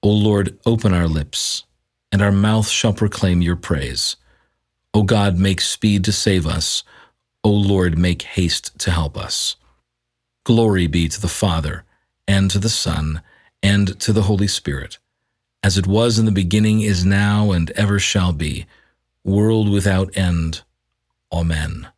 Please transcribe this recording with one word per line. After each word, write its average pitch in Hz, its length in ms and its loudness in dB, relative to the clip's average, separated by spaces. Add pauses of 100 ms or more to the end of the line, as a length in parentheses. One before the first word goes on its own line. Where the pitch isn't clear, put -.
O 104 60 2
Lord, 104 580 2
open 113 260 2
our 87 140 2
lips, - 600 -4 (440)
and 98 100 2
our 101 120 4
mouth 107 360 2
shall - 240 0
proclaim 95 480 0
your 85 140 2
praise. - 640 -4 (760)
O 107 120 4
God, 101 340 2
make 95 220 0
speed 104 420 0
to 104 80 0
save 92 380 0
us. - 340 -4 (640)
O 107 60 4
Lord, 98 460 2
make 87 260 0
haste - 580 -4
to - 100 -2
help 80 260 -2
us. - 380 -6 (880)
Glory 107 460 2
be 82 200 0
to - 120 -8
the 90 80 -4
Father, 82 560 -4 (420)
and 98 240 2
to 95 80 -2
the 101 100 -2
Son, 78 540 -4 (400)
and 101 380 0
to 110 120 0
the 104 100 2
Holy 101 260 0
Spirit, - 500 -8 (640)
as 95 160 0
it 95 80 -2
was 110 320 2
in 113 80 2
the 110 40 2
beginning, 107 520 2
is 92 240 0
now, 101 440 2
and 85 200 0
ever 101 280 0
shall 90 360 0
be, 73 320 -6 (580)
world 107 460 2
without 95 440 0
end. 85 460 -2 (720)
Amen. 78 640 -4